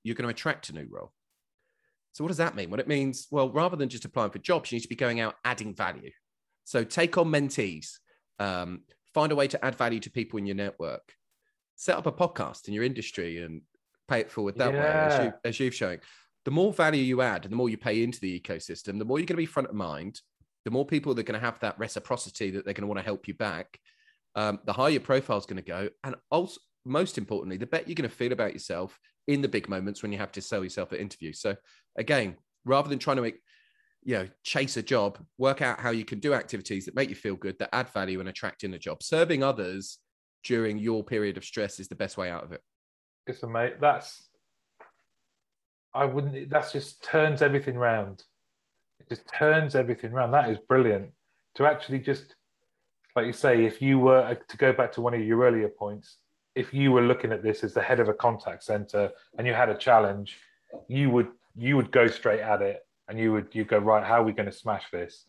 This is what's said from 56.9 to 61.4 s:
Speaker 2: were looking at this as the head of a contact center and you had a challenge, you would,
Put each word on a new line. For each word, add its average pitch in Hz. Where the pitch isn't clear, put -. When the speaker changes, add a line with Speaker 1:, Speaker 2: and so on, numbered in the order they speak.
Speaker 2:
were 127
looking 120
at 101
this 107
as 104
the -
head -
of 107
a 107
contact 110
center 104
and 120
you 123
had 117
a 104
challenge, 101
you 135
would, 120